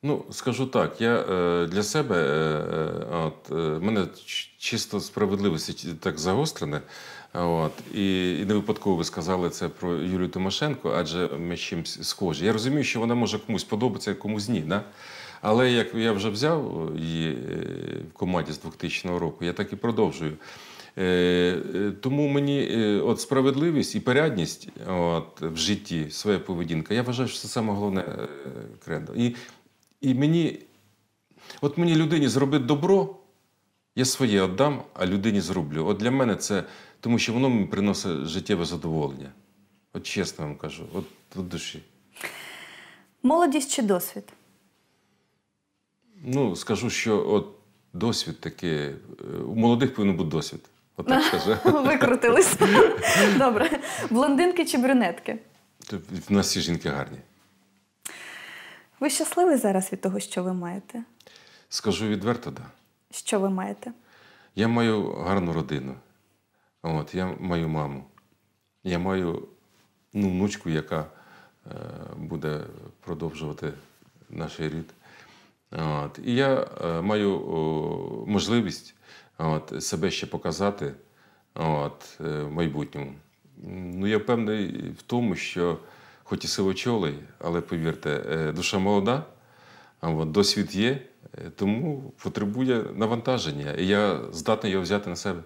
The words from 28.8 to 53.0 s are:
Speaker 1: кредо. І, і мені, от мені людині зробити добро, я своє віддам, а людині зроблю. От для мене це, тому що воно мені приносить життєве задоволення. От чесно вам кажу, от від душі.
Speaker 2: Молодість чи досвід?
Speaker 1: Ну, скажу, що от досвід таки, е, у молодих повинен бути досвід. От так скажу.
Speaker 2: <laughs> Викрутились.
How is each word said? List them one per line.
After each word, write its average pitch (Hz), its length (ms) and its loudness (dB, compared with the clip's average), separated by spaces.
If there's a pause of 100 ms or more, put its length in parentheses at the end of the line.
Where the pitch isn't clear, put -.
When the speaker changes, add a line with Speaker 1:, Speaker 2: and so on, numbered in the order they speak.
Speaker 1:
кредо. 78 320 -6
І, 120 180 2 (680)
і 131 140 2
мені, 151 440 2 (1040)
от 143 180 0
мені 170 180 6
людині 156 320 4
зробити 135 360 4
добро, 165 520 4 (800)
я 127 80 2
своє 104 420 4
віддам, 131 360 2 (120)
а 92 120 0
людині 101 340 2
зроблю. 80 460 -2
От 101 100 2
для 110 140 0
мене 123 260 4
це, 95 280 0 (360)
тому 117 180 2
що 113 140 0
воно 127 160 4
мені 110 180 2
приносить 98 580 0
життєве 85 400 0
задоволення. 76 640 -4 (640)
От - 100 -10
чесно 85 420 -4
вам 73 120 -8
кажу, 78 280 -12 (100)
от 92 100 -4 (320)
від 92 120 -6
душі. 82 340 -10 (1400)
Speaker 2:
Молодість 302 480 4
чи 277 120 0
досвід? 196 420 0 (2000)
Speaker 1:
Ну, 120 320 2
скажу, 107 340 -2
що - 400 2
от 101 180 4 (440)
досвід 95 480 -2
таки, 85 280 -6
е, 73 720 -4
у - 160 -4
молодих 117 400 4
повинен 98 220 4
бути 82 140 0
досвід. 78 300 -4 (360)
От - 100 -6
так 262 160 4
скажу. 220 420 2
Speaker 2:
<laughs> 302 180 6
Викрутились. 254 760 6 (840)